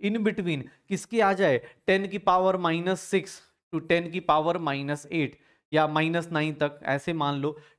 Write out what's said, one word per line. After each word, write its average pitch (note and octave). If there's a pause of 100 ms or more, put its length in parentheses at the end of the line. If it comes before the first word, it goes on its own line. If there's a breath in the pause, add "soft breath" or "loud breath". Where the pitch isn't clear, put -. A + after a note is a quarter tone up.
in G#3
between F#3+ (260 loud breath)
किसके A3
आ G3
जाए, F3 (260 loud breath)
टेन G3
की F#3+
पावर F#3
माइनस F3
सिक्स - (340)
to D#3+
टेन E3+
की F3+
पावर D#3+
माइनस C#3+
एट D#3+ (340 soft breath)
या D3+
माइनस D#3+
नाइन D#3
तक, D3
ऐसे C#3+
मान D3
लो C#3+ (200 loud breath)